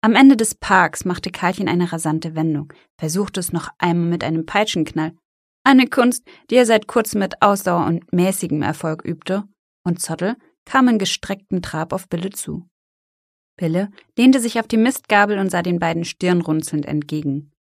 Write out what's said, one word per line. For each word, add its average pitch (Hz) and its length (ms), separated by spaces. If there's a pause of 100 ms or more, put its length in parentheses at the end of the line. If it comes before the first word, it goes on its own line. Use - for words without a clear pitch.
Am 220 120
Ende 269 220
des 220 180
Parks 180 500
machte 180 260
Karlchen 180 380
eine 175 240
rasante 160 420
Wendung, 156 380 (260)
versuchte 185 400
es 180 140
noch 175 160 (100)
einmal 170 300
mit 170 160
einem 160 220
Peitschenknall. 165 640 (500)
Eine 262 260
Kunst, 247 380 (220)
die 226 80
er 247 80
seit 220 240
kurzem 220 320
mit 190 220
Ausdauer 196 440
und 165 260
mäßigem 180 500
Erfolg 156 420
übte, 185 400 (400)
und 170 160
Zottel 170 360 (280)
kam 262 240
in 226 100
gestrecktem 196 600
Trab 165 320
auf - 160
Bille 180 220
zu. 165 360 (920)
Bille 180 340 (260)
lehnte 262 240
sich 233 180
auf 226 80
die 226 120
Mistgabel 208 600
und 190 120
sah 175 120
den 175 160
beiden 170 260
stirnrunzelnd 160 840
entgegen. 147 680 (120)